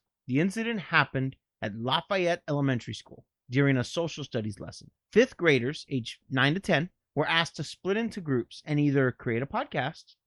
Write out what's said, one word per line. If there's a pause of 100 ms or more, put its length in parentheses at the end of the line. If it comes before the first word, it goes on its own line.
(280)
The
incident
happened (260)
at
Lafayette
Elementary
School (260)
during
a
social
studies
lesson. (220)
Fifth
graders,
age (100)
nine
to
ten, (280)
were
asked
to
split
into
groups
and
either
create
a
podcast (120)